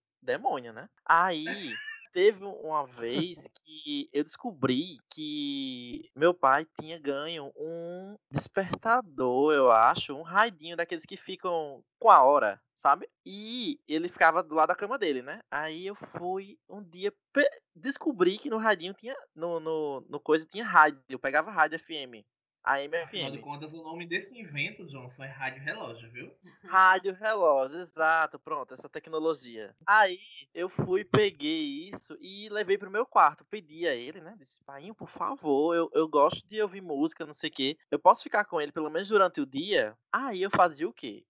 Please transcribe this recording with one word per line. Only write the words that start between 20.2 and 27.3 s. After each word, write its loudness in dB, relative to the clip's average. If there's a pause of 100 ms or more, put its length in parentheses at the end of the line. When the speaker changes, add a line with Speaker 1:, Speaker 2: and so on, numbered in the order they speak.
Speaker 1:
tinha -10
rádio, 6
eu -10
pegava -2
rádio 0
F -14
M, -14 (380)
A -2
M -6
Speaker 2:
Afinal -8
de -10
Speaker 1:
F -18
M. -
Speaker 2:
contas, -14
o -16
nome -12
desse -10
invento, -10
Johnson, -18
é -12
rádio -12
relógio, -12
viu? -18 (320)
Speaker 1:
Rádio 2
relógio, 2